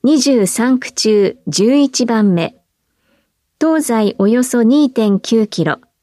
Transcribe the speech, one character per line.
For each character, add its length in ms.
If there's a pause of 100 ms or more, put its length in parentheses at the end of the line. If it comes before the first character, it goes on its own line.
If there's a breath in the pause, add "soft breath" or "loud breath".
二 160
十 260
三 320
区 140
中 460 (100)
十 280
一 300
番 300
目。 200 (1040)
東 240
西 340
お 100
よ 160
そ 180
二 260
点 300
九 260
キ 200
ロ、 140 (240)